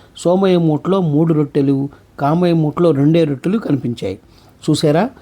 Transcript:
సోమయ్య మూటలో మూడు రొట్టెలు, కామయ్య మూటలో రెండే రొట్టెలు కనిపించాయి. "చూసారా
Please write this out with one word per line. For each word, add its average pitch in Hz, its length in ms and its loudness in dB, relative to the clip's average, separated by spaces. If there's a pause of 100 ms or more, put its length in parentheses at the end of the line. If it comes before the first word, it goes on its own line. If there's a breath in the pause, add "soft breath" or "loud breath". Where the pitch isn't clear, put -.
(160 loud breath)
సోమయ్య 185 420 2
మూటలో 165 420 0
మూడు 160 340 0
రొట్టెలు, 139 540 -2 (320 loud breath)
కామయ్య 170 340 0
మూటలో 165 360 0
రెండే 156 340 2
రొట్టెలు 156 340 -2
కనిపించాయి. 120 600 -6 (520 soft breath)
"చూసారా 160 400 0 (120 loud breath)